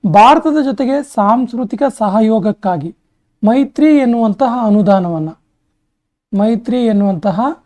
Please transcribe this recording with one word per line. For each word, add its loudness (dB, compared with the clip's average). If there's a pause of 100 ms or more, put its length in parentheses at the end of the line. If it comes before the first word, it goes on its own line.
(120)
ಭಾರತದ 4
ಜೊತೆಗೆ -2
ಸಾಂಸ್ಕೃತಿಕ -2 (160)
ಸಹಯೋಗಕ್ಕಾಗಿ -2 (480)
ಮೈತ್ರಿ 2
ಎನ್ನುವಂತಹ 0
ಅನುದಾನವನ್ನ, 0 (1080)
ಮೈತ್ರಿ 0
ಎನ್ನುವಂತಹ -2